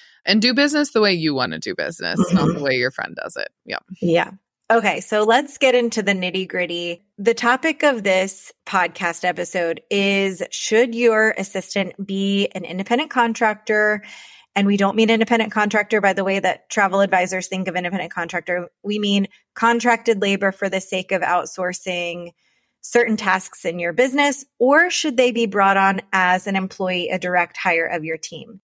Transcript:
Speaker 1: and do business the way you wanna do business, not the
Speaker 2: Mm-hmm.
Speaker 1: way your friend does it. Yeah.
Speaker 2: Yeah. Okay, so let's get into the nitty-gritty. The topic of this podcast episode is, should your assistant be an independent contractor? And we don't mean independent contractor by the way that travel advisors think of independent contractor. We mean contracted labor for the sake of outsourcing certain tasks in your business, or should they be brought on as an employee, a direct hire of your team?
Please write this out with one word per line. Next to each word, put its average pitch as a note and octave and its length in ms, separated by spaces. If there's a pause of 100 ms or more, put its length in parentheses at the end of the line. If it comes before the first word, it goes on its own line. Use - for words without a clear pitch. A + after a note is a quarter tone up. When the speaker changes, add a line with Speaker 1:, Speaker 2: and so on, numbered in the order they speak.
(240)
Speaker 1:
and G3+ 160
do A#3+ 140
business C#4+ 380
the G#3+ 80
way G3+ 140
you D#3 200
wanna A2 240
do - 160
business, - 460 (120)
not E3+ 160
the E3+ 60
Speaker 2:
Mm-hmm. C#3+ 80
Speaker 1:
way C3+ 140
your B2 160
friend - 280
does - 160
it. - 120 (160)
Yeah. - 140 (220)
Speaker 2:
Yeah. E3+ 300 (400)
Okay, G3 300
so G#3+ 240
let's C4 340
get C4 160
into A#3 280
the G3 120
nitty-gritty. F3+ 920 (140)
The G#3+ 160
topic C4 480
of B3+ 220
this F#3+ 460 (140)
podcast F3 580
episode F3 680
is, G3 600
should A3+ 440
your A3 420
assistant G3 680
be G3 480
an F3+ 100
independent A#3+ 460
contractor? G#3+ 920 (540)
And G3+ 100
we G3+ 120
don't G3 180
mean A3+ 140
independent A3 420
contractor G#3 480
by G3 140
the G3 100
way G3 140
that - 320
travel G3 320
advisors F#3 460
think F#3 200
of E3+ 80
independent F3 380
contractor. F3 540 (140)
We G#3 160
mean G3+ 300 (260)
contracted A#3 680
labor G3 300
for G3 180
the F#3+ 100
sake F#3 320
of F#3 80
outsourcing F3 1080 (500)
certain A3 380
tasks F#3+ 480
in E3+ 120
your E3+ 140
business, C4+ 540 (120)
or D4 300
should D4 300
they B3 140
be A#3 120
brought G3 320
on G3 240 (140)
as F#3 320
an G3 100
employee, F#3 540
a F#3 80
direct F3+ 400
hire E3 280
of E3 180
your D#3+ 120
team? - 480